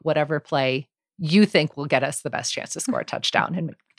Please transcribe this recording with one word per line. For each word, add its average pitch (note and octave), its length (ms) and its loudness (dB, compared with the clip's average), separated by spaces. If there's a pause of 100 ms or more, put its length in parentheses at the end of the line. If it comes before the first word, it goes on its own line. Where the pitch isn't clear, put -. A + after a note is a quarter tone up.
whatever D3+ 360 0
play C3+ 480 -2 (320)
you F3+ 260 6
think D#3 300 2
will C#3+ 100 -6
get C#3 160 2
us - 200 -4
the D3 80 -8
best - 240 -4
chance - 180 -10
to - 80 -8
score - 220 -2
a - 40 -10
touchdown." - 500 -2
And E3+ 200 -6 (240)